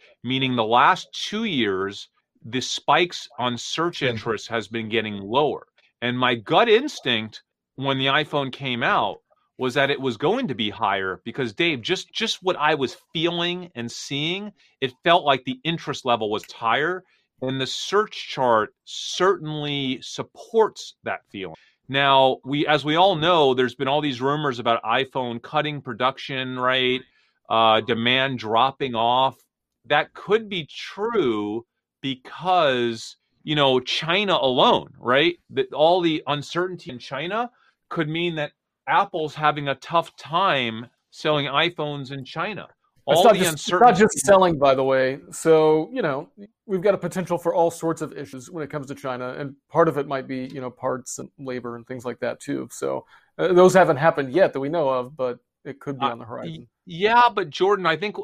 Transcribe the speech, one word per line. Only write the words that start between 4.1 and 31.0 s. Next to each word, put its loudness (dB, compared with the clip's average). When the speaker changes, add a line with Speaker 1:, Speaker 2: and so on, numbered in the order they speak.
Speaker 1:
has -6
been -6
getting -2
lower. -2
And -4
my 2
gut 2
instinct 0
when -2
the 0
iPhone 0
came -6
out 0
was -4
that 2
it -2
was -4
going 0
to -6
be -4
higher -2
because, -6
Dave, -2
just, -6
just -4
what 0
I 2
was -4
feeling -2
and -8
seeing, -8
it -2
felt 4
like 2
the -8
interest -6
level 0
was -4
higher, -2
and -4
the -2
search -4
chart 2
certainly -4
supports -2
that -6
feeling. -12
Now, 4
we, -2
as 2
we 2
all 4
know, 4
there's 0
been -4
all 0
these -4
rumors -2
about 0
iPhone -4
cutting -4
production, -6
right? 0
Uh, 4
demand 0
dropping 0
off. 2
That 0
could -2
be -6
true -4